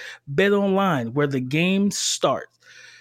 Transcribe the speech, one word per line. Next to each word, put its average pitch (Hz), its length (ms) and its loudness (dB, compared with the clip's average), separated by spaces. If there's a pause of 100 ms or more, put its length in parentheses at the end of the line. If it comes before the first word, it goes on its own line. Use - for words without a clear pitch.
(280)
Bet 185 240 2
Online, 190 600 2
where 147 140 2
the 135 140 -2
game 180 500 0
starts. - 640 -4 (440)